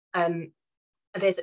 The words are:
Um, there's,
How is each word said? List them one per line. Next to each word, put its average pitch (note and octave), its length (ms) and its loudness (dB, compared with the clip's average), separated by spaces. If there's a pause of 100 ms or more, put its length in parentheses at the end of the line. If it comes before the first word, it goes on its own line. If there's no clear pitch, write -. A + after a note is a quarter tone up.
(140)
Um, E3+ 380 -2 (640)
there's, G3 300 2